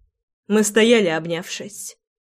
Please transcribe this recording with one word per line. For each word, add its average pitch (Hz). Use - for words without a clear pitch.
Мы 214
стояли, 220
обнявшись, 165